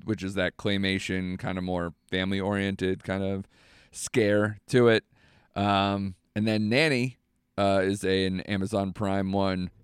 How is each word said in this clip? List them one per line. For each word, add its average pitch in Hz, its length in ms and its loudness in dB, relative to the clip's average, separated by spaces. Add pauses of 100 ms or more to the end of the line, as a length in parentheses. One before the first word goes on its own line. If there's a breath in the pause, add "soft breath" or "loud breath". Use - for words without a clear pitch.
which 107 200 -2
is 95 120 -4
that 90 200 -2
claymation, 95 840 -2
kinda 92 220 -6
more 87 340 -4 (160)
family-oriented 95 920 0
kind 95 200 -4
of 98 240 -4 (440 soft breath)
scare 104 760 0
to 123 220 6
it. 110 140 4 (520)
Um, 98 580 0 (220)
and 104 120 0
then 107 220 0
Nanny, 127 480 0 (400)
uh, 98 260 2
is 98 220 0
a, 95 220 2
an 92 140 -2
Amazon 98 520 -2
Prime 98 380 -2
one 95 400 0 (120)